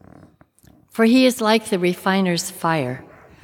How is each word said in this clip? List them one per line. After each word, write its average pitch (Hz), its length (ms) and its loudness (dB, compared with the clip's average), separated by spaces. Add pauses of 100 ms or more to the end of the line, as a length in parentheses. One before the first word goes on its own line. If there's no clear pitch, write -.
(880)
For - 140 -2
he 254 220 6
is 247 160 0
like 220 240 0
the 196 120 -2
refiner's 180 720 -2
fire, 139 540 -4 (400)